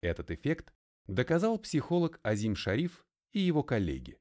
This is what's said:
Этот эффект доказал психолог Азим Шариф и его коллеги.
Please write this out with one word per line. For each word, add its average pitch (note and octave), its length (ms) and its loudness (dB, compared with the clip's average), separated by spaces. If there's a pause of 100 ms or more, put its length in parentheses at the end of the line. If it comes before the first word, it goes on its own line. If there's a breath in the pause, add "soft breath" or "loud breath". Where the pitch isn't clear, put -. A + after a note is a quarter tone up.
Этот - 280 -4
эффект C#3+ 420 -4 (340)
доказал F#3 520 0
психолог E3 640 0
Азим G#2+ 320 0
Шариф C3 500 -2 (280)
и G3+ 80 -2
его E3 220 4
коллеги. D#2+ 580 -2